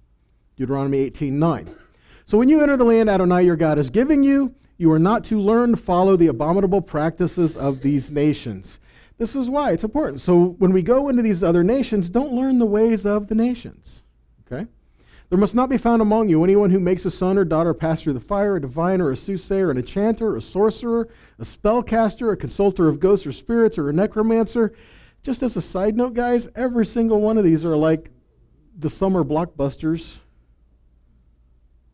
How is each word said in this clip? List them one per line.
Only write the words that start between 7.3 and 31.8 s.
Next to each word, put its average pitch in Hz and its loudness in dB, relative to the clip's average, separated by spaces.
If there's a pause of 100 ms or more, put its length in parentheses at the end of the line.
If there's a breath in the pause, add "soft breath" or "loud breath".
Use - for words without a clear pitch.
of 135 -4
these 135 -2
nations." 143 -4 (360 soft breath)
This 226 -6
is 247 -4
why 277 -2
it's 170 -2
important. 208 -4
So 175 2
when 185 2
we 185 2
go 254 0
into 247 0
these 196 0
other 170 2
nations, 208 0
don't 254 -2
learn 262 0
the 233 2
ways 214 0
of 208 -2
the 214 -4
nations, - -6 (440)
okay? 160 -10 (600 soft breath)
"There 180 0
must 202 0
not 254 0
be 262 0
found 233 2
among 214 2
you 160 4
anyone 196 4
who 190 2
makes 180 -2
a 180 -4
son 185 0
or 196 2
daughter 160 0
pass 160 -4
through 151 -2
the 123 -6
fire, 202 -2
a 165 -2
diviner, 165 -2
a 131 -4
soothsayer, 190 -4
an 131 -2
enchanter, 208 -2
a - -8
sorcerer, 226 -2 (300 soft breath)
a 113 -14
spellcaster, 220 -2
a - -4
consulter 185 0
of 143 -2
ghosts 190 2
or 139 -8
spirits, 226 0
or 143 -4
a 143 -2
necromancer." 220 0 (480 soft breath)
Just 262 -6
as 233 -2
a 180 -6
side 202 -4
note, 240 -2
guys, 240 -2
every 240 -2
single 220 0
one 220 0
of 208 2
these 160 4
are 160 0
like 160 0 (680)
the 156 -6
summer 190 -2
blockbusters. 156 -4 (1800)